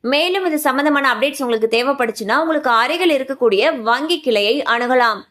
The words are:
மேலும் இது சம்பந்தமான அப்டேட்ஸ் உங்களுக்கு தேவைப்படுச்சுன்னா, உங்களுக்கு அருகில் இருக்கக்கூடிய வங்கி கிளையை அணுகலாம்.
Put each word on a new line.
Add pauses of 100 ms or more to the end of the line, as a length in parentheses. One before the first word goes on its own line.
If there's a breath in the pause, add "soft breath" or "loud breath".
மேலும்
இது
சம்பந்தமான
அப்டேட்ஸ்
உங்களுக்கு
தேவைப்படுச்சுன்னா,
உங்களுக்கு
அருகில்
இருக்கக்கூடிய
வங்கி
கிளையை
அணுகலாம்.